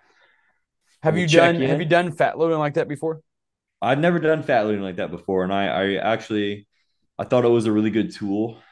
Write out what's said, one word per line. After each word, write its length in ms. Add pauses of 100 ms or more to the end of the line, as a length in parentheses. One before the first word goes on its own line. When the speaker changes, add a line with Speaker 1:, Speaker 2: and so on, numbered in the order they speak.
(1040)
Speaker 1:
Have 120
Speaker 2:
We'll 80
Speaker 1:
you 60
Speaker 2:
check 260
Speaker 1:
done, 80
have 140
Speaker 2:
in. 40
Speaker 1:
you 60
done 260
fat 260
loading 200
like 160
that 140
before? 320 (600)
Speaker 2:
I've 160
never 200
done 240
fat 200
loading 200
like 140
that 140
before. 340
And 80
I, 140
I 300
actually, 680 (520)
I 60
thought 200
it 40
was 180
a 60
really 180
good 220
tool. 460 (140)